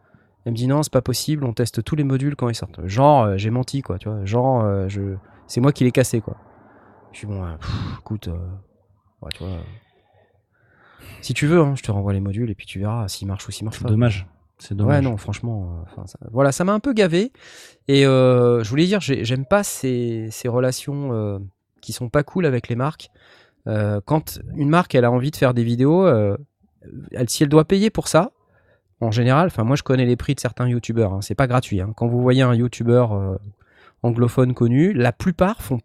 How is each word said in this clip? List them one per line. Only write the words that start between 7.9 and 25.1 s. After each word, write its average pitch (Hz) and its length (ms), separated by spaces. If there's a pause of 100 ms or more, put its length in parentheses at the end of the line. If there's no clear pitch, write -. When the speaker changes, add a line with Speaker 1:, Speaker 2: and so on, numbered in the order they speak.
Speaker 1:
écoute, - 300
euh, 85 80 (840)
ouais, 80 100
tu - 100
vois, 92 100
euh... 87 60 (1600)
Si - 120
tu 147 140
veux, 170 120
hein, 139 160
je 131 80
te - 80
renvoie 101 220
les 98 80
modules 101 300
et 98 40
puis - 120
tu - 120
verras 107 280
s'ils 98 200
marchent 98 200
ou 104 40
s'ils 101 140
marchent 110 140
Speaker 2:
C'est - 40
Speaker 1:
pas. - 60
Speaker 2:
dommage. 107 380 (320)
C'est - 160
dommage. 113 220
Speaker 1:
Ouais, 139 40
non, 127 160
franchement, 104 540
euh, 85 200
enfin, - 140
ça... - 140 (120)
voilà, 135 200
ça - 140
m'a 196 80
un 214 60
peu 277 140
gavé. 202 380 (560)
Et, 139 180
euh, 123 580
je 104 60
voulais 147 160
dire, 190 160
j'ai, 135 240
j'aime 131 200
pas 202 180
ces, 120 680
ces - 160
relations, 127 640
euh, 104 260 (420)
qui - 120
sont 123 160
pas 147 140
cool 185 220
avec 127 220
les 120 80
marques. 131 340 (580)
Euh, 104 380
quand - 340 (160)
une 147 140
marque, 170 260
elle 123 100
a 120 60